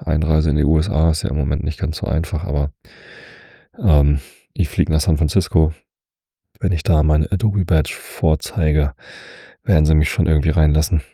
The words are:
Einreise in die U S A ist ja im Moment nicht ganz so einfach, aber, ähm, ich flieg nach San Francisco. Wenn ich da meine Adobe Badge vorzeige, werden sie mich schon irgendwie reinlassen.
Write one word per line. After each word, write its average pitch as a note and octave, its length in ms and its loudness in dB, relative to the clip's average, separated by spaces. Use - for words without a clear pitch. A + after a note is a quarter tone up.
Einreise D#2 460 0
in C#2+ 60 0
die D2 80 2
U D#2 140 2
S D#2 120 -2
A D#2+ 200 2
ist D#2+ 120 -4
ja - 80 -4
im C2+ 60 -2
Moment D2 280 -2
nicht D2+ 140 -4
ganz D#2+ 180 -4
so - 100 -6
einfach, E2 380 -2
aber, D2 260 -2
ähm, D2 420 2
ich F2 160 -2
flieg - 220 -2
nach D#2+ 100 2
San D#2+ 160 0
Francisco. D#2 560 0
Wenn F#2 120 -2
ich E2 100 -2
da D#2 200 2
meine D2+ 300 0
Adobe G2+ 320 0
Badge D#2+ 300 0
vorzeige, D2+ 1000 -2
werden D#2 240 2
sie D#2+ 80 2
mich D2+ 160 2
schon - 160 0
irgendwie D#2 240 2
reinlassen. D#2 500 2